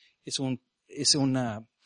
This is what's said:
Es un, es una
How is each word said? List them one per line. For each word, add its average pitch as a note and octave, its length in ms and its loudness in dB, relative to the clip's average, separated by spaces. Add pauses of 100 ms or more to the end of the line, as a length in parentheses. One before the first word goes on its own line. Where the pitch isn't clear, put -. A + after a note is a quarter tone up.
(240)
Es - 140 -8
un, C3 240 -2 (240)
es - 280 0
una B2+ 520 0 (200)